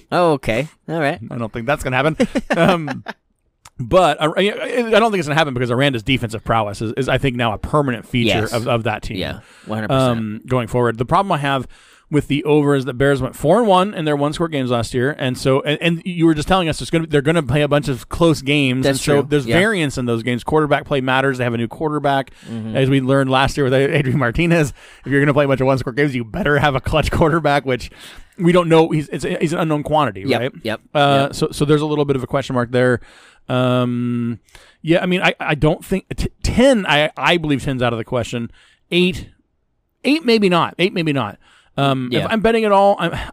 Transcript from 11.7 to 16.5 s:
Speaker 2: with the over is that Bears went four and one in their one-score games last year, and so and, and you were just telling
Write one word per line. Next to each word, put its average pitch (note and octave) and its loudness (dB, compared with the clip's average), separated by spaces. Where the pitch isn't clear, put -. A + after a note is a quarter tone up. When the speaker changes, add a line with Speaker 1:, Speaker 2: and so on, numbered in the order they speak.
Speaker 2:
with D3 0
the D3 -2
over D3 4
is C3+ -2
that C3+ -8
Bears C3+ 2
went B2+ -6
four E3 2
and A#3+ 2
one G3+ 2
in E3+ -4
their D3+ 0
one-score D3 -2
games C3+ -2
last A#2 -2
year, C3 0
and B2+ -4
so C3+ 0
and, D3 -2
and E3 0
you F3 2
were E3 4
just D3+ -4
telling F#3 2